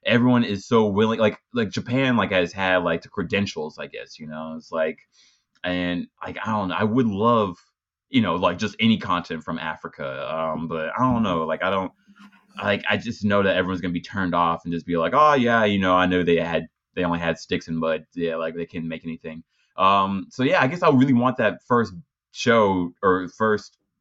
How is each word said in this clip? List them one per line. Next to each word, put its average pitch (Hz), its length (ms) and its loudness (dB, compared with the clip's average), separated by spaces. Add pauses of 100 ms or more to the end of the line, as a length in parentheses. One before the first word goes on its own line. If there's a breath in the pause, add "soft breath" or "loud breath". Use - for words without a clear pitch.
everyone 120 360 4
is 101 240 -4
so 110 200 4
willing, 110 320 2
like, 107 180 2 (160)
like, 117 160 -2
Japan, 127 480 0
like, 95 140 0
has 90 220 2
had, 95 300 2
like, 85 200 -2
the - 60 -20
credentials, 87 680 -4
I 73 100 -10
guess, - 320 -16
you 78 80 -16
know? 80 300 -12
It's 78 140 -20
like, 80 280 -4 (640 soft breath)
and, 90 440 -4 (180)
like, 87 180 -12
I 110 80 -4
don't 110 180 -2
know, 165 60 -4
I 98 80 -2
would 113 240 2
love, 117 500 0 (520)
you 131 120 2
know, 87 140 2
like, 90 220 0
just 101 220 -4
any 110 180 4
content 85 460 -4
from 82 160 -8
Africa, 73 720 -8
um, 80 340 -4
but 80 300 -4
I 117 40 0
don't 123 220 2
know, 87 220 0
like, 80 180 -4
I 92 60 0
don't, 95 220 -2 (720 soft breath)
like, 101 260 -2
I 104 80 0
just 104 260 -8
know 101 200 2
that 92 120 2
everyone's 90 260 -2
gonna 87 120 -6
be 85 80 -4
turned 92 320 -4
off 85 300 0
and 85 100 -6
just 82 120 -6
be 87 120 -2
like, 82 180 0
"Oh, 151 180 6
yeah, 117 320 2
you 101 140 2
know, 92 160 4
I 92 120 4
know 90 160 2
they 85 140 4
had, 82 300 -2 (280)
they 90 80 -2
only 85 160 -2
had 82 180 -2
sticks - 300 -6
and 82 100 -6
mud. 80 280 -2 (100)
Yeah, 82 220 -4
like, 82 180 -6
they 85 100 -8
couldn't 82 240 -10
make 80 140 -10
anything." 82 400 -12 (320)
Um, 98 560 2
so, - 120 -6
yeah, 160 200 2
I 127 40 4
guess 175 140 -4
I 175 80 4
really 139 240 6
want 120 240 2
that 104 300 0
first 117 260 2 (380)
show 98 600 2 (100)
or 92 240 2 (100)
first 107 400 -2 (240)